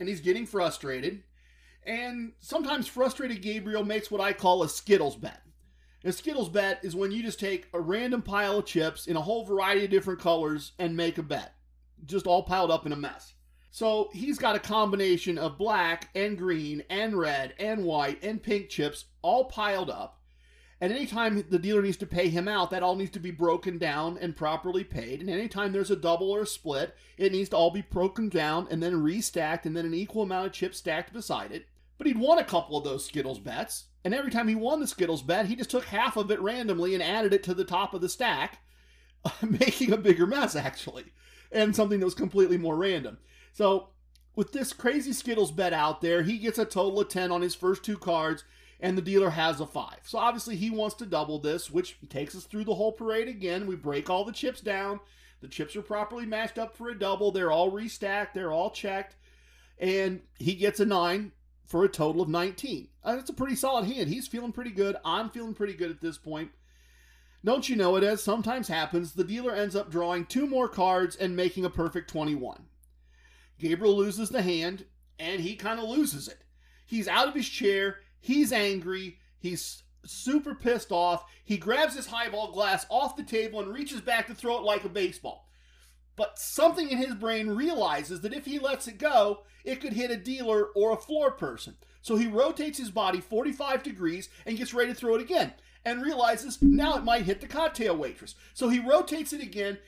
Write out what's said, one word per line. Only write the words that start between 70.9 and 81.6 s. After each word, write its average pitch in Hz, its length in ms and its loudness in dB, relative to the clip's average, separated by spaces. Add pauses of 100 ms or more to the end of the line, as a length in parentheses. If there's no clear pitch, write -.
and 180 180 -2
making 180 300 0
a 175 60 0
perfect 170 400 -4
twenty-one. 151 560 -4 (920)
Gabriel 175 380 4
loses 202 320 0
the - 140 0
hand, 180 420 0 (340)
and 175 220 -4
he 190 160 -4
kinda 226 260 -4
loses 226 460 0
it. - 160 -20 (400)
He's 214 240 -4
out 233 180 6
of 285 60 0
his 285 160 -2
chair. 196 520 2 (200)
He's 262 320 4
angry. 190 680 -2 (200)
He's - 440 -8 (220)
super 294 500 -2
pissed - 380 0
off. 175 320 2 (180)
He 208 140 -2
grabs 254 400 2